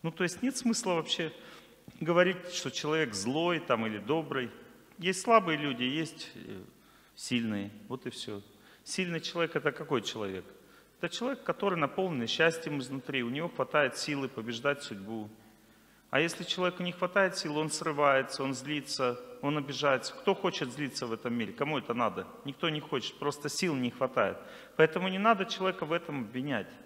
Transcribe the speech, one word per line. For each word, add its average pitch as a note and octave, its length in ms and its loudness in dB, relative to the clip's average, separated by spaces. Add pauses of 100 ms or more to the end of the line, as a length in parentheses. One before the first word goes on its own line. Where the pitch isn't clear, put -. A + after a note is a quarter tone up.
Ну, E3 100 -2
то F3+ 120 -2
есть F3 180 -2
нет C4+ 160 0
смысла A3 360 2
вообще D#3+ 380 0 (680)
говорить, F3 540 4
что - 180 -4
человек D3+ 420 0
злой D3+ 460 0
там A2+ 260 2
или G#2+ 120 -4
добрый. C3+ 520 -2 (480)
Есть F3+ 240 -2
слабые F#3+ 360 6
люди, C3+ 260 -2
есть, D3 520 -4
э, G2+ 260 -12 (540)
сильные. A2 560 0 (160)
Вот B2 180 -8
и B2+ 40 -6
всё. G2+ 320 -10 (420)
Сильный F3 360 -4
человек — E3 360 -2
это C#3+ 160 2
какой C#3+ 300 0
человек? F#2+ 440 -6 (560)
Это E3+ 120 -4
человек, B3+ 300 -4
который F3+ 340 0
наполнен D3 500 0
счастьем D#3+ 520 2
изнутри, C3 440 -4
у A#2+ 60 -2
него D#3 200 -4
хватает D3+ 480 2
силы C#3 300 -2
побеждать A#2+ 560 -2
судьбу. G#2+ 460 -8 (800)
А C3+ 100 2
если E3 240 0
человеку F3+ 400 0
не F3 80 -2
хватает F#3 460 2
сил, D3+ 200 -2
он D#3 120 2
срывается, C#3 760 4
он C3+ 100 0
злится, B2+ 680 -2 (220)
он D3 160 0
обижается. C#3 560 2
Кто - 200 2
хочет E3 380 0
злиться C3 360 -4
в A2+ 60 -2
этом A#2 200 -2
мире? A2 180 0
Кому C#3+ 260 0
это B2 160 -2
надо? G2+ 320 0 (200)
Никто C#3 240 -2
не D3+ 100 0
хочет, - 400 -4
просто C#3+ 300 -2
сил E3 260 2
не B2 160 2
хватает. A2+ 460 2 (400)
Поэтому F3 320 6
не F#3+ 100 -2
надо G3+ 260 4
человека F#3 400 -2
в D3+ 60 -2
этом D#3+ 300 -2
обвинять. A#2+ 500 -4 (140)